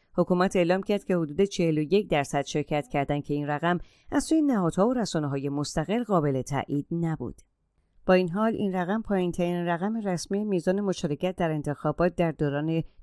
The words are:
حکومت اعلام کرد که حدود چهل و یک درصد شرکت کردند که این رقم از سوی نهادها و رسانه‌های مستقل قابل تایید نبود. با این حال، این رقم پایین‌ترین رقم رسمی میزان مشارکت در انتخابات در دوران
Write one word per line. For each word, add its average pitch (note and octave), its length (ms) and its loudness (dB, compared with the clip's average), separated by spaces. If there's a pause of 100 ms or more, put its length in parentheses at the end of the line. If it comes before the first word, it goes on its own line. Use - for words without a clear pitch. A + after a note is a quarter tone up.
(140)
حکومت F3+ 420 2
اعلام F3+ 260 4
کرد G3+ 220 -2
که F#3 120 0
حدود D#3 240 -2
چهل E3+ 380 2
و - 20 2
یک F3+ 280 2
درصد C#3+ 360 0
شرکت D3 440 -2
کردند C#3+ 360 -2
که D3 100 -4
این D3 120 -2
رقم E3 320 0 (340)
از C#4 120 0
سوی D#4+ 180 2
نهادها G3+ 460 2
و C4 60 0
رسانه‌های D3 540 -2
مستقل D3+ 540 -2
قابل D3 400 2
تایید C#3 480 -4
نبود. E3 500 -4 (680)
با F#3 80 6
این F#3 160 4
حال، G#3+ 240 0
این G3 180 -2
رقم F#3 300 -2
پایین‌ترین F3 640 0
رقم F3 300 -2
رسمی G3+ 480 -2
میزان F#3+ 360 0
مشارکت F3+ 560 -2
در E3+ 140 0
انتخابات D3+ 640 0
در E3 180 2
دوران D3+ 500 0 (200)